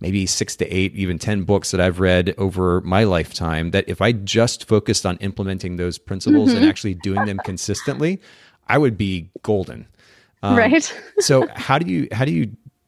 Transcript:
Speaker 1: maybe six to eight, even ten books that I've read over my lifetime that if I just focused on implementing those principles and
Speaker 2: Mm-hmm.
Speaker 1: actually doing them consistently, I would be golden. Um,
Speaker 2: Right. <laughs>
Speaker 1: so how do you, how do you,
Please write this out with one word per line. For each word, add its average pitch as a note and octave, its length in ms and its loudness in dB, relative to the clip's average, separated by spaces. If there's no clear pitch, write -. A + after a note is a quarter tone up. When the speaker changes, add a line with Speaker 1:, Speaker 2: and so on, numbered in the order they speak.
Speaker 1:
maybe F#2+ 240 0
six - 320 -4
to E2+ 100 -2
eight, F#2 280 0
even F2 240 -2
ten G#2 240 -2
books G2 280 0
that F#2 80 0
I've F2+ 200 2
read F2+ 400 4
over F#2 420 0
my F#2+ 220 2
lifetime E2 680 0
that G2 160 0
if F2+ 140 -4
I A2 100 4
just A2 560 -2
focused G#2 380 2
on F2+ 120 -2
implementing F#2+ 600 -6
those F2 220 -4
principles C#3 500 2
and A#3 120 2
Speaker 2:
Mm-hmm. D#4 80 6
Speaker 1:
actually G#2 260 -4
doing F#2+ 300 -2
them G2 200 -4
consistently, C#3 760 -4
I - 120 2
would B2 180 2
be F#2 320 -2
golden. F#2+ 440 -4
Um, G3+ 160 4
Speaker 2:
Right. B3+ 360 4
<laughs> - 120 -4
Speaker 1:
so C3+ 360 4
how - 220 0
do E3+ 120 -2
you, E3 220 -2
how A#2+ 140 0
do D#3 80 -2
you, B2 180 -2